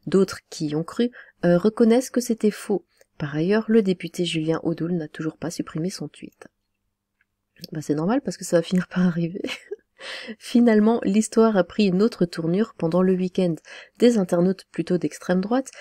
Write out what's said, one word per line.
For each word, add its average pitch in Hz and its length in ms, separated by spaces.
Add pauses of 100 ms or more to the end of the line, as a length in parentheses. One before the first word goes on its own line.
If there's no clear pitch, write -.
D'autres - 420
qui 156 200
y 147 80
ont 165 80
cru, 240 260 (340)
euh, 175 140
reconnaissent 226 520
que 247 100
c'était 220 320
faux. - 320 (340)
Par 143 160
ailleurs, 190 340
le 220 140
député 180 420
Julien 160 380
Audoul 165 300
n'a 160 160
toujours 160 280
pas 147 140
supprimé 160 400
son - 180
tweet. - 380 (1300)
Bah, 156 100
c'est 151 140
normal 196 240
parce 185 160
que - 80
ça 175 140
va 165 40
finir 180 240
par 180 180
arriver. 170 380 (480)
<laughs> - 480
Finalement, 226 640
l'histoire 220 540
a 180 80
pris 208 220
une 185 140
autre 214 260
tournure 170 520
pendant 170 240
le 185 120
week-end. 180 420 (420)
Des 240 180
internautes 180 540
plutôt 170 280
d'extrême 180 420
droite, 240 400